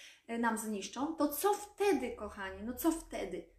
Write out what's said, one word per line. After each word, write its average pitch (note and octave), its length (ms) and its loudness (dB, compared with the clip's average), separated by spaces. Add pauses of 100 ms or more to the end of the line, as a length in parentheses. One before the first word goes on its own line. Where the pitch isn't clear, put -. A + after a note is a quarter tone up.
(260)
e, A#3 120 -2
nam A#3 200 4
zniszczą, A3 580 -2
to D4 120 4
co G4+ 260 4
wtedy, E4+ 560 2
kochani? G3+ 520 -8
No B3 120 -4
co E4 160 2
wtedy? F#3+ 540 -4 (140)